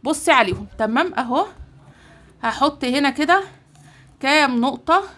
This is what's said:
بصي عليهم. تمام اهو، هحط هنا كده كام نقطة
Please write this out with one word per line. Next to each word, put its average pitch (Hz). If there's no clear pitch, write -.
بصي 294
عليهم. 208
تمام 262
اهو، 262
هحط 269
هنا 269
كده 330
كام 269
نقطة 277